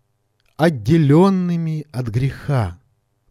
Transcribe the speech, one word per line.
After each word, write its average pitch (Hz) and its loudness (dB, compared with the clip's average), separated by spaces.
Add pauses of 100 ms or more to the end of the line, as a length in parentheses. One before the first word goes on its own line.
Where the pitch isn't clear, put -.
(560)
отделёнными 165 2
от 117 -6
греха. 120 -4 (520)